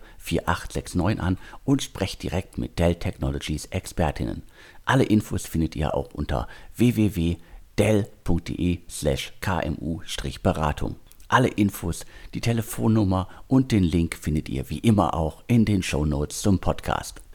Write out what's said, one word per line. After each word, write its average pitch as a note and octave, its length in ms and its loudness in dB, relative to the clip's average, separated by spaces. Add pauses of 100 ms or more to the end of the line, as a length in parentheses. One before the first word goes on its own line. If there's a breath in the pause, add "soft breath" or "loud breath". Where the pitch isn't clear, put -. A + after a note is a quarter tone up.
(160 loud breath)
vier - 320 -2
acht - 240 -2
sechs - 220 -6
neun F2 260 0
an F#2 160 0 (280 loud breath)
und C3+ 180 2
sprecht - 400 -6
direkt - 340 -6
mit - 220 -6
Dell E2+ 160 4
Technologies C#2+ 720 -4
Expertinnen. - 800 -4 (420 loud breath)
Alle C3+ 180 4
Infos - 420 2
findet D#2+ 300 -2
ihr D2+ 180 0
auch - 200 -4
unter C#2+ 340 -4 (260 loud breath)
w A#2 220 2
w G#2+ 200 2
w E2+ 200 0 (420 loud breath)
dell G#2 300 4 (160)
punkt - 240 0
d - 60 -6
e F2 240 0 (100)
slash - 540 -2
k E2+ 180 -2
m - 180 -4
u E2 280 -6
strich - 360 -6
beratung. D#2 540 0 (320)
Alle B2+ 200 4
Infos, - 560 -2 (300 loud breath)
die - 80 -6
Telefonnummer A2 840 2 (220 loud breath)
und C3 240 4
den G2 120 6
Link E2 320 2
findet - 340 -2
ihr C2 180 -4
wie D2+ 120 -8
immer G2+ 340 4
auch D#2+ 320 -2
in A#2 180 4
den G2+ 180 2
Shownotes D2 600 -2
zum F#2+ 160 4
Podcast. - 640 -4 (120 loud breath)